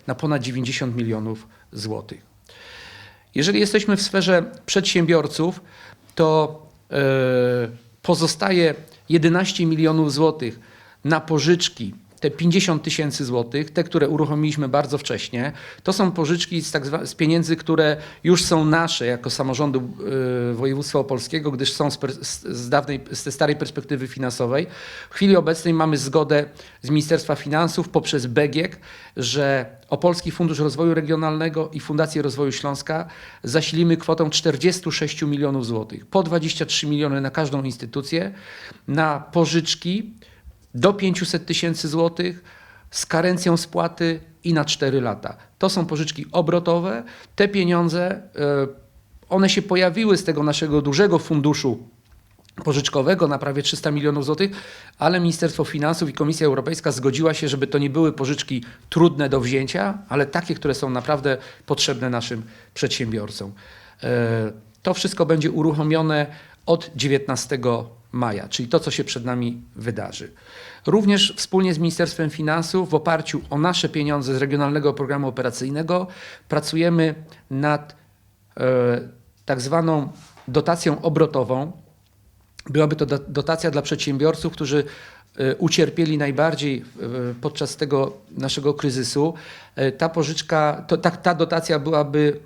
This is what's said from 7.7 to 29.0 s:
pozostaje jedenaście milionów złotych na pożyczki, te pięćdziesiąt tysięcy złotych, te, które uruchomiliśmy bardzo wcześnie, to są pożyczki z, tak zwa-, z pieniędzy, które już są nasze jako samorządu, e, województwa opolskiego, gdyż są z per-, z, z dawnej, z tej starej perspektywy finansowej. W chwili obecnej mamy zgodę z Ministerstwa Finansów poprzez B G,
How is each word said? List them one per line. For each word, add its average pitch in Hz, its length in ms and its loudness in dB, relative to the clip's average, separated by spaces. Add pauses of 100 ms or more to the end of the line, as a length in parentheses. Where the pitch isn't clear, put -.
pozostaje 170 720 2 (340)
jedenaście 170 560 4
milionów 156 480 2
złotych 147 460 0 (440)
na 151 180 2
pożyczki, 156 720 0 (320)
te 143 60 0
pięćdziesiąt 165 520 2
tysięcy 151 420 -2
złotych, 123 460 -2
te, 175 120 0
które 156 260 2
uruchomiliśmy 151 600 0
bardzo 143 280 2
wcześnie, 123 540 -6 (320)
to 190 100 0
są 190 180 2
pożyczki 170 500 -2
z, 151 100 -8
tak 143 140 -2
zwa-, 147 200 -4
z - 100 -10
pieniędzy, 165 400 2
które 160 420 2 (260)
już 175 200 6
są 160 220 2
nasze 156 400 2
jako 120 240 -2
samorządu, 131 500 0 (720)
e, - 20 -2
województwa 135 460 -2
opolskiego, 135 520 -2
gdyż 131 220 -2
są 143 180 0
z - 60 -8
per-, - 280 -8
z, - 180 -8
z 120 260 -8
dawnej, 143 300 0 (120)
z - 120 -8
tej 139 100 -6
starej 147 220 0
perspektywy 135 520 -6
finansowej. 131 600 -2 (420)
W - 40 -20
chwili 196 220 6
obecnej 165 380 2
mamy 160 240 2
zgodę 147 480 2 (360)
z 127 80 -6
Ministerstwa 151 460 2
Finansów 160 540 0
poprzez 143 360 0
B 139 240 2
G, 165 200 -2 (480)